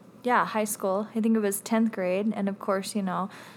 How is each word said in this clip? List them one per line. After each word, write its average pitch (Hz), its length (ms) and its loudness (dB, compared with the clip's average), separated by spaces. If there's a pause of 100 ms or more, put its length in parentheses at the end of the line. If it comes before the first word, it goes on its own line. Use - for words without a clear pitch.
(240)
yeah, 226 220 4
high 214 180 0
school. 214 500 -2
I 226 60 0
think 226 160 4
it 220 60 4
was 202 180 0
tenth 226 320 2
grade, 196 420 0
and 196 140 -2
of 196 120 -4
course, 196 360 -2
you 208 60 0
know, 185 280 -2 (280)